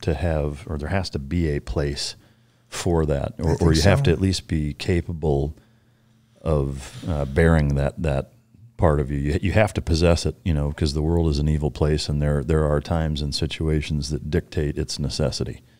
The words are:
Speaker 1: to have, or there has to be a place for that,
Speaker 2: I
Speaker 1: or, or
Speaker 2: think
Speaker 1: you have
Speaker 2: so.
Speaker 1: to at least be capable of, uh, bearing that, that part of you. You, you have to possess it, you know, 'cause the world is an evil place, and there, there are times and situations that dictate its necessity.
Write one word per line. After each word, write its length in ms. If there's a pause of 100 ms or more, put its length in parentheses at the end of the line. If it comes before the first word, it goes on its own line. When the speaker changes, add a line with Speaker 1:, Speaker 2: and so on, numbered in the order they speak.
Speaker 1:
to 120
have, 540
or 100
there 120
has 200
to 80
be 380
a 40
place 560 (520)
for 380
that, 320
Speaker 2:
I 40
Speaker 1:
or, 100
or 40
Speaker 2:
think 200
Speaker 1:
you 60
have 180
Speaker 2:
so. 40
Speaker 1:
to 80
at 80
least 280
be 260
capable 800 (840)
of, 640
uh, 160
bearing 520
that, 260
that 300 (440)
part 240
of 100
you. 80
You, 220
you 120
have 220
to 60
possess 460
it, 80 (100)
you 80
know, 200
'cause 200
the 80
world 300
is 80
an 100
evil 220
place, 400
and 100
there, 240
there 260
are 120
times 400
and 120
situations 760
that 200
dictate 460
its 220
necessity. 640 (180)